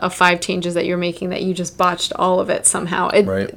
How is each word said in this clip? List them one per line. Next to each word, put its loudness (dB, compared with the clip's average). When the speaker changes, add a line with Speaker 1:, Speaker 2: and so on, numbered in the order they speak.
Speaker 1:
of -4
five 4
changes -4
that 0
you're -2
making -4
that -4
you 0
just -8
botched 0
all 2
of -2
it 0
somehow. 0
It, 6
Speaker 2:
Right. -2